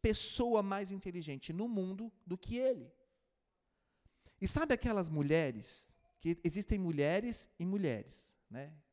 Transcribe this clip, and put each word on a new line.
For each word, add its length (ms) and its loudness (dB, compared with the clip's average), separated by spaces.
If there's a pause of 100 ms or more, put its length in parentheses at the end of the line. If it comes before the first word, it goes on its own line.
pessoa 600 4
mais 280 -2
inteligente 600 -6
no 160 -2
mundo 420 -4 (160)
do 120 -4
que 180 -6
ele." 340 2 (1500)
E 80 0
sabe 240 2
aquelas 380 0
mulheres, 760 0 (320)
que 240 0
existem 360 0
mulheres 680 0 (120)
e 80 -2
mulheres, 680 -2 (140)
né? 240 -12 (200)